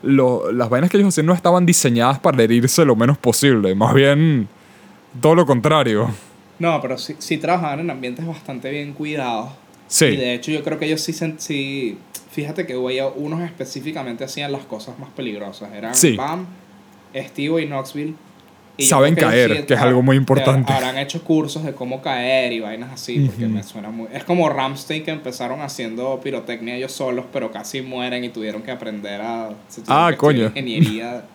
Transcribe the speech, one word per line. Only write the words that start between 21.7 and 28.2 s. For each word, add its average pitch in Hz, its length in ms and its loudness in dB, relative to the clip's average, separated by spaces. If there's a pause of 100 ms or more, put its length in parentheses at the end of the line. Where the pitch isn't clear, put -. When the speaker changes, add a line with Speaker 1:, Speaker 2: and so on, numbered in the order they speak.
Speaker 2:
cómo 127 280 -8
caer 127 500 0
y 113 60 -4
vainas 113 340 -10
así, 123 320 -4
porque 113 200 -2
Speaker 1:
Ujú. 110 100 -2
Speaker 2:
me 104 80 -4
suena 107 280 -14
muy, 113 220 -10
es 139 120 -12
como 175 240 2
Rammstein, 139 560 -4
que 160 80 -6
empezaron 131 480 -8
haciendo 127 600 -6
pirotecnia 120 540 -8
ellos 131 160 -8
solos, 127 420 -4
pero 120 200 -6
casi 107 300 -10
mueren 123 420 -6